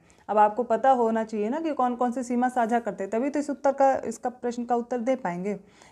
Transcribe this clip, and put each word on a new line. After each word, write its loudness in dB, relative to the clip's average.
अब 2
आपको 4
पता 2
होना 2
चाहिए -4
ना -4
कि -2
कौन 0
कौन -2
से -6
सीमा 0
साझा 0
करते -6
हैं, -8
तभी -2
तो -2
इस -2
उत्तर 0
का, 4
इसका -6
प्रश्न -8
का 0
उत्तर -4
दे 0
पाएंगे। -6